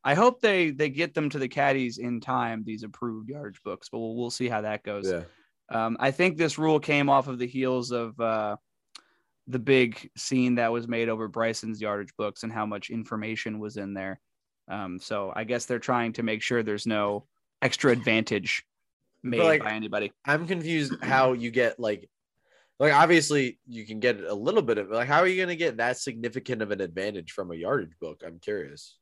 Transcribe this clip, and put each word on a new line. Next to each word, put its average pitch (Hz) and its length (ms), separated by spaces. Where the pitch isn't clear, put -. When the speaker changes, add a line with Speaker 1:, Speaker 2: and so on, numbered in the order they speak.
Speaker 1:
I 135 100
hope 240 280
they, 175 300
they 143 180
get 143 240
them 151 160
to 131 100
the 127 100
caddies 135 480
in 120 240
time, 117 420
these 110 200
approved 110 460
yardage 135 320
books, - 280
but 117 100
we'll, 113 160
we'll 120 160
see 127 160
how 110 140
that 107 220
goes. 98 280
Speaker 2:
Yeah. 85 140
Speaker 1:
Um, 113 300
I 135 120
think 175 260
this 160 200
rule 156 220
came 143 300
off 139 180
of 127 100
the 123 100
heels 127 440
of, 117 280
uh, 110 360
the 127 140
big 123 560
scene 127 400
that 117 160
was 117 160
made 117 220
over 110 180
Bryson's 110 540
yardage 104 360
books 104 260
and 110 80
how 107 140
much 104 240
information 110 720
was 107 180
in 101 160
there. 95 260
Um, 92 320
so 101 360
I 113 80
guess 117 220
they're 120 140
trying 117 340
to 117 100
make 110 180
sure 120 220
there's 107 240
no 104 400
extra 131 300
advantage 110 720
Speaker 2:
But, 123 80
Speaker 1:
made 120 140
Speaker 2:
like, 151 200
Speaker 1:
by 107 100
anybody. 104 400
Speaker 2:
I'm 156 240
confused 160 460
how 131 300
you 117 180
get, 120 280
like, 104 300
like, 147 140
obviously 147 760
you 113 180
can 110 140
get 110 220
a 82 120
little 135 280
bit 117 160
of, 98 120
like, 117 200
how 147 100
are 185 80
you 185 140
gonna 175 160
get 151 200
that 120 200
significant 117 640
of 104 100
an 98 80
advantage 92 520
from 90 200
a 82 40
yardage 87 440
book? 78 260
I'm 85 140
curious. 76 640